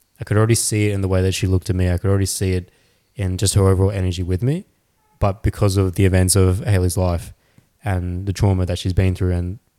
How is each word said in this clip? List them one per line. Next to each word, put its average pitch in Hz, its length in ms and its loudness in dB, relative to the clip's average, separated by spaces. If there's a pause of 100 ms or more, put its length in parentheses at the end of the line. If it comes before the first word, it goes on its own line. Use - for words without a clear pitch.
(200)
I 117 40 -10
could 104 140 0
already 110 180 4
see 107 320 0
it 104 60 -2
in 98 80 -2
the 95 60 -2
way 92 140 0
that 95 120 2
she - 120 -4
looked 92 240 0
at 87 60 0
me. 90 160 0
I 87 60 0
could 95 120 -2
already 98 160 2
see 92 280 -4
it 90 180 -6 (440)
in 92 220 -4
just 98 160 0
her 98 140 4
overall 95 240 2
energy 92 320 -4
with 90 180 -2
me. 151 240 -2 (540)
But 101 240 -2
because 101 340 0
of 95 180 0
the 98 100 2
events 92 300 4
of 95 300 2
Haley's 92 320 0
life 87 360 -2 (500)
and 90 420 -6
the 98 80 -4
trauma 92 320 0
that 90 140 -4
she's 92 140 -4
been 92 220 2
through, 90 180 0
and 87 260 -4 (200)